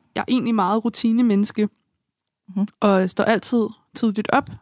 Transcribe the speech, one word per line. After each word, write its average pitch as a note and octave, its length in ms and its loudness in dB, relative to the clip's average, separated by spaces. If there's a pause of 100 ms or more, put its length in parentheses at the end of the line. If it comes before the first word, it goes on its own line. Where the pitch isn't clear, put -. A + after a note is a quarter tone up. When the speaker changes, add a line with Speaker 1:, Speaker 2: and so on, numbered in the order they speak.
(140)
Speaker 1:
jeg - 60 -4
er - 80 -2
egentlig A#3+ 260 0
meget G#3 300 0
rutinemenneske, A3 840 0 (800)
Speaker 2:
Mhm. G3 180 -2 (140)
Speaker 1:
og F#3+ 300 2
står - 140 -2
altid A3+ 420 0 (280)
tidligt G#3+ 380 -2
op C#4 180 0 (100)